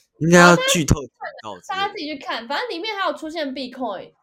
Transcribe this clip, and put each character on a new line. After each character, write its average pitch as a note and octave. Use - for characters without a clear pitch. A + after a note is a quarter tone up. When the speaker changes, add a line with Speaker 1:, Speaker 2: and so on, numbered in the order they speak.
Speaker 1:
应 D#3+
该 F3
要 F3
剧 F3
透 -
到 -
这 -
边。 F3+
Speaker 2:
大 G4
家 G4+
自 G4
己 D4
去 D4+
看， B3
反 C#4+
正 B4
里 E4
面 G#4+
还 F#4+
有 D4
出 D#4
现 D4+
Bitcoin， B3+